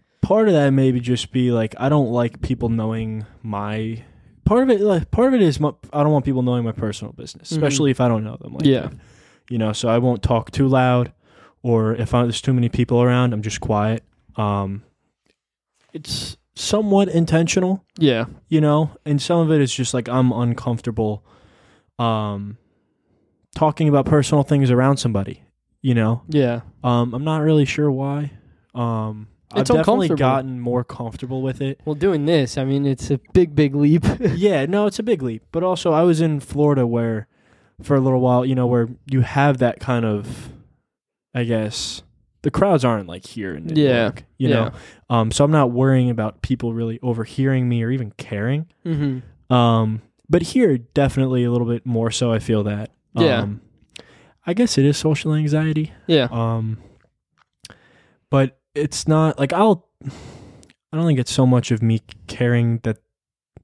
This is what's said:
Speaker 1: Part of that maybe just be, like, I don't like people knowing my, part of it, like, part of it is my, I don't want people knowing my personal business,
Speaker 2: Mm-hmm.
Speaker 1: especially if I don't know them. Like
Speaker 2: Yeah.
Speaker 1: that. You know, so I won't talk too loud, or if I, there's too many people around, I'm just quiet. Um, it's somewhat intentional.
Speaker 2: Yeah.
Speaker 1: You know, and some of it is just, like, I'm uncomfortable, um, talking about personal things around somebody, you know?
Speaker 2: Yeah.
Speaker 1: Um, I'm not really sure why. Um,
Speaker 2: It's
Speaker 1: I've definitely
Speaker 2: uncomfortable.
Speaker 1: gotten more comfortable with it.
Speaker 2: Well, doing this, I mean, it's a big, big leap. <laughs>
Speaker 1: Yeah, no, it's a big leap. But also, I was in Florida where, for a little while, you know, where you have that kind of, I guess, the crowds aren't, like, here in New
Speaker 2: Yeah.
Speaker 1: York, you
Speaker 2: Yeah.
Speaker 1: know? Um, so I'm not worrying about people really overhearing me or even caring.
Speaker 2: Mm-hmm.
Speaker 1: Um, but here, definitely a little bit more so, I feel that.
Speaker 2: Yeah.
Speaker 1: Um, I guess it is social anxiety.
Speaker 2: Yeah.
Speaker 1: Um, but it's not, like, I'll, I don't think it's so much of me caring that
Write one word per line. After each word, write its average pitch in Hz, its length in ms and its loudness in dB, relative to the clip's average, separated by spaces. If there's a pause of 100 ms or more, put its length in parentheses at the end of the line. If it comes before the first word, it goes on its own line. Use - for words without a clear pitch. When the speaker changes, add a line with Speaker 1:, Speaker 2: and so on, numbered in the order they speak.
(200)
Speaker 1:
Part 214 260 2
of 190 80 4
that 143 160 4
maybe 131 300 2
just 120 320 -2
be, 123 180 2
like, 113 280 -2
I 131 100 -2
don't 143 220 2
like 120 320 -2
people 123 260 -4
knowing 110 580 -4 (160)
my, 110 600 -6 (400)
part 240 180 4
of 262 80 2
it, 202 100 2
like, 196 300 0
part 240 160 2
of 269 80 2
it 226 80 4
is 156 160 2
my, 147 140 0 (200)
I 147 120 0
don't 151 80 4
want 139 120 2
people 127 180 -2
knowing 123 200 0
my 113 80 -4
personal 110 420 -8
business, - 380 -18
Speaker 2:
Mm-hmm. 160 140 -4
Speaker 1:
especially 147 260 2
if 127 100 -2
I 123 60 4
don't 110 160 0
know 107 180 -10
them. - 140 -16
Like - 100 -6
Speaker 2:
Yeah. 131 180 4
Speaker 1:
that. - 100 -8 (580)
You 120 80 -4
know, 107 140 -2
so 117 160 -4
I 117 100 2
won't 120 240 0
talk 113 300 -2
too 135 160 0
loud, 127 440 2 (520)
or 113 320 0
if 117 180 -4
I, 123 80 2
there's 120 180 -2
too 135 140 -2
many 120 140 0
people 120 340 0
around, 123 320 2
I'm 107 80 -6
just 104 180 -8
quiet. 110 440 -2 (320)
Um, 101 480 -4 (1080)
it's - 440 -12 (180)
somewhat 202 540 2
intentional. 170 760 0 (140)
Speaker 2:
Yeah. 120 280 2 (220)
Speaker 1:
You 160 120 2
know, 151 320 2 (120)
and 143 160 0
some 170 200 0
of 160 100 2
it 156 100 4
is 131 140 0
just, 127 200 -4
like, 120 140 -4
I'm 127 240 2
uncomfortable, 113 920 -4 (760)
um, 107 600 -4 (960)
talking 156 340 0
about 143 180 2
personal 147 360 2
things 135 280 2
around 131 280 4
somebody, 101 440 -4 (380)
you 127 140 0
know? 117 340 0
Speaker 2:
Yeah. 127 320 0 (220)
Speaker 1:
Um, 120 320 0
I'm 135 100 -6
not 156 140 -2
really 151 260 4
sure 147 260 0
why. 139 420 -4 (420)
Um, 110 540 -6 (260)
Speaker 2:
It's 135 160 0
Speaker 1:
I've 160 80 6
definitely 196 280 2
Speaker 2:
uncomfortable. 156 100 0
Speaker 1:
gotten 131 440 0
more 120 240 -2
comfortable 123 580 -10
with 131 180 -6
it. 139 240 -6
Speaker 2:
Well, 151 100 -4
doing 151 300 0
this, 147 320 0
I 135 80 -4
mean, 139 220 -2
it's 135 240 -4
a 139 100 0 (140)
big, 170 200 4
big 143 200 2
leap. 147 380 4
<laughs> - 80 -6 (140)
Speaker 1:
Yeah, 170 320 2
no, 202 200 0
it's 196 120 -4
a 220 40 -6
big 208 200 -2
leap. 113 200 -6 (100)
But 165 100 -2
also, 180 300 0
I 156 100 4
was 165 200 4
in 151 180 0
Florida 143 460 2
where, 117 420 -2 (540)
for 143 140 0
a 135 40 4
little 131 200 2
while, 123 260 2
you 135 80 0
know, 127 120 0
where 117 220 2 (220)
you 131 100 2
have 139 380 2
that 123 220 0
kind 120 260 -2
of, - 440 -6 (840)
I 123 100 -2
guess, 110 580 -4 (380)
the 143 100 -2
crowds 175 340 2
aren't, 107 240 0
like, 87 180 -16
here 95 280 -8
in 80 120 -12
New 156 140 0
Speaker 2:
Yeah. 123 240 4
Speaker 1:
York, - 200 -6 (140)
you 131 100 0
Speaker 2:
Yeah. 143 80 4
Speaker 1:
know? 110 160 -2 (380)
Um, 113 200 2
so - 140 2
I'm 147 80 2
not 139 180 4
worrying 127 380 2
about 110 320 -4
people 120 320 -4
really 113 300 -4
overhearing 127 640 -2
me 117 140 0
or 113 80 -2
even 127 260 -4
caring. 123 500 -4 (200)
Speaker 2:
Mm-hmm. 143 680 -4
Speaker 1:
Um, 113 460 2 (300)
but 180 120 4
here, 170 360 2
definitely 131 680 0
a 120 80 0
little 120 140 0
bit 117 180 -4
more 113 260 0
so, 117 220 -2
I 110 60 0
feel 107 260 0
that. 104 260 -6 (240)
Speaker 2:
Yeah. 123 280 2
Speaker 1:
Um, 104 180 -6 (840)
I 170 80 -2
guess 226 240 2
it 135 80 4
is 147 100 2
social 156 380 -2
anxiety. 156 580 -2 (140)
Speaker 2:
Yeah. 143 260 2
Speaker 1:
Um, 113 460 -4 (1500)
but 135 280 0 (160)
it's - 320 -4
not, 156 320 2
like, 139 140 0
I'll, 190 340 2 (160)
I - 920 -16
don't 165 100 0
think 147 140 4
it's 120 120 -4
so 131 140 4
much 127 240 4
of 110 120 0
me 113 180 2 (260)
caring 120 560 0
that 110 140 -4 (680)